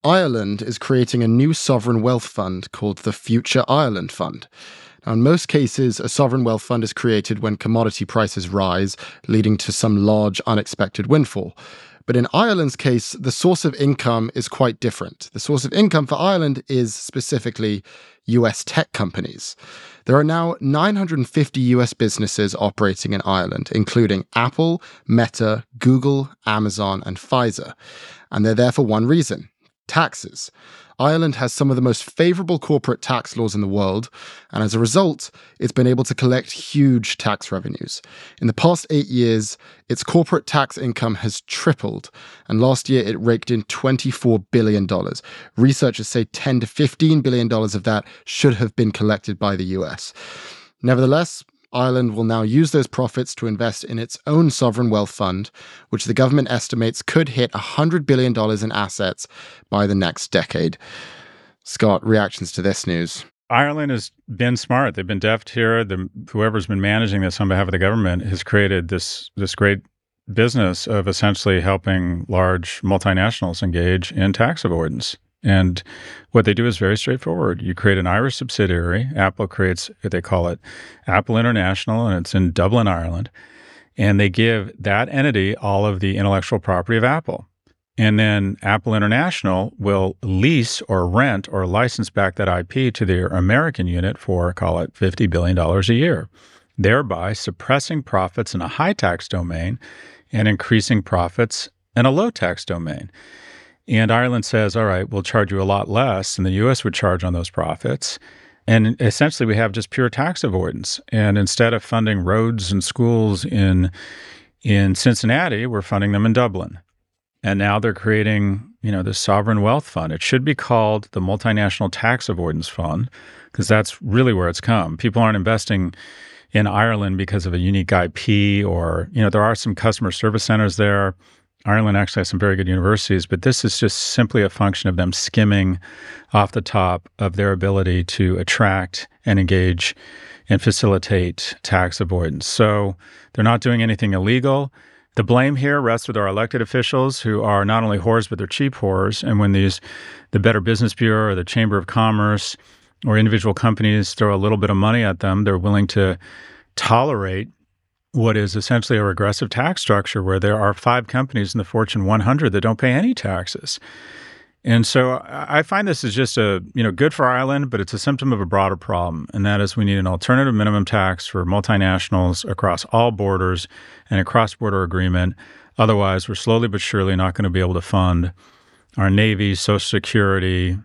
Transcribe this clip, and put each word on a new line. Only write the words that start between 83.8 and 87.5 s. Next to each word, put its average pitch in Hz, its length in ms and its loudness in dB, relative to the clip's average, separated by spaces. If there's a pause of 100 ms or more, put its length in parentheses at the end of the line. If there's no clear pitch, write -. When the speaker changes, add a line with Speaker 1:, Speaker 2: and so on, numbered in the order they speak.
Speaker 2:
And 101 220 4
they 101 100 4
give 110 480 0
that 104 300 0
entity 113 480 0
all 101 300 0
of 98 160 -2
the 98 160 0
intellectual 98 420 0
property 92 380 0
of 110 80 2
Apple. 156 420 -4 (500)